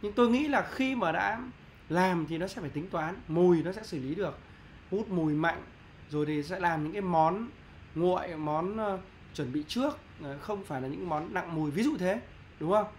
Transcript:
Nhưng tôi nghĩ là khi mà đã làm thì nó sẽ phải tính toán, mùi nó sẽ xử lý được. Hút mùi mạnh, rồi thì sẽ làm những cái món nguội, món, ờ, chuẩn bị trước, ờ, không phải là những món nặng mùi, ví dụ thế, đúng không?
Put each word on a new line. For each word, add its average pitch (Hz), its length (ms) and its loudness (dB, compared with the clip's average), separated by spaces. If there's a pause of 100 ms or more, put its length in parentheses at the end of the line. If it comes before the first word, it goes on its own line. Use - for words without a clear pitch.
Nhưng 208 100 -4
tôi 240 160 6
nghĩ 269 200 4
là 247 220 2
khi 262 240 0
mà 185 180 2
đã 202 280 0 (480)
làm 175 380 2
thì 160 120 -4
nó 175 80 -2
sẽ 190 140 -8
phải 147 100 -6
tính 160 180 -6
toán, 170 260 -4 (140)
mùi 170 340 6
nó 170 100 -2
sẽ 214 100 -8
xử 165 180 -6
lý 131 140 -4
được. 185 240 -4 (520)
Hút 208 180 -2
mùi 160 260 2
mạnh, 165 280 2 (480)
rồi 151 160 0
thì 151 160 0
sẽ 185 180 -4
làm 165 240 2
những 160 80 -4
cái 202 100 -4
món 180 460 4 (460)
nguội, 175 420 0
món, 156 400 -2
ờ, 208 220 0 (360)
chuẩn 127 180 -4
bị 147 160 -2
trước, 285 300 -2 (240)
ờ, 143 160 -8
không 196 260 -6
phải 139 160 -4
là 131 80 -4
những 175 200 -6
món 160 260 -2
nặng 170 200 -4
mùi, 156 160 0
ví 165 120 0
dụ 294 160 2
thế, 185 220 0 (400)
đúng 156 100 -2
không? 202 160 4 (120)